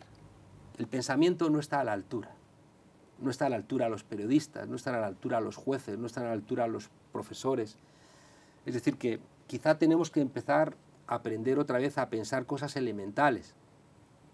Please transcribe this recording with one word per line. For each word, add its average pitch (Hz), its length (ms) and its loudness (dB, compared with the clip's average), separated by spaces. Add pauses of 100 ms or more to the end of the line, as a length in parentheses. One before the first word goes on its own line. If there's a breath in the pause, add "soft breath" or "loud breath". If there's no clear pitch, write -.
(760)
El 120 100 -6
pensamiento 151 600 2
no 151 100 4
está 147 200 0
a 135 60 2
la 110 80 0
altura, 101 380 -6 (880)
no 135 100 -2
está 127 160 0
a 135 40 4
la 131 60 0
altura 127 320 0
los 107 160 -4
periodistas, 107 640 0
no 120 80 -6
están 123 200 -4
a 117 40 0
la 110 80 0
altura 117 320 -2
los 104 160 -2
jueces, 135 420 -4
no 120 100 -4
están 120 180 -6
a - 20 -2
la 117 60 -2
altura 117 340 -2
los 107 220 -6 (240)
profesores. 113 640 -4 (880 soft breath)
Es 131 80 -4
decir, 127 240 0
que 117 240 -2 (260)
quizá 156 300 2
tenemos 165 340 6
que - 80 2
empezar 139 560 2 (320)
a 120 80 -2
aprender 117 420 0
otra 143 200 2
vez 143 200 0
a 131 120 0
pensar 120 360 -2
cosas 143 300 -4
elementales 113 800 0 (800)